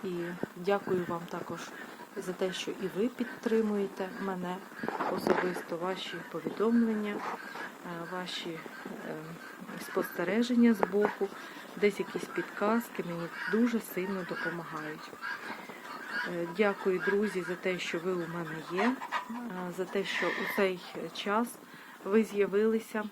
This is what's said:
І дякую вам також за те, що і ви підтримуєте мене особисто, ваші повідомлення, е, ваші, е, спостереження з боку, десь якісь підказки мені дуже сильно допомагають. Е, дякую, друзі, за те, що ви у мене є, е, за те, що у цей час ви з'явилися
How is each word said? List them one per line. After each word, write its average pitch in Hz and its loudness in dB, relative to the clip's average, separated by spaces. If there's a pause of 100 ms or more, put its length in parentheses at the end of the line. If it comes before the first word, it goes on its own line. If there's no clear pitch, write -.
І 190 -2 (460)
дякую 185 2
вам 170 -2
також - -6 (480)
за 180 -4
те, 185 0
що - -4
і 185 -2
ви 226 4
підтримуєте 214 0 (120)
мене 180 -2 (600)
особисто, - 2
ваші 185 -2 (160)
повідомлення, 214 4
е, 214 -2 (960)
ваші, 180 -4
е, - -8 (680)
спостереження 233 6
з 196 0
боку, 208 4 (480)
десь 202 4
якісь - -4
підказки 208 0
мені 170 -4 (240)
дуже 226 6
сильно 185 -2
допомагають. 160 -4 (1160)
Е, 175 -2 (100)
дякую, 196 4
друзі, 190 2
за 175 -4
те, 180 0
що - -2
ви 180 0
у 170 -2
мене 165 -4 (160)
є, 185 2
е, 254 4 (800)
за 185 0
те, 190 0
що - 0
у 180 -2
цей 190 4 (340)
час 220 2 (560)
ви 208 6
з'явилися 214 2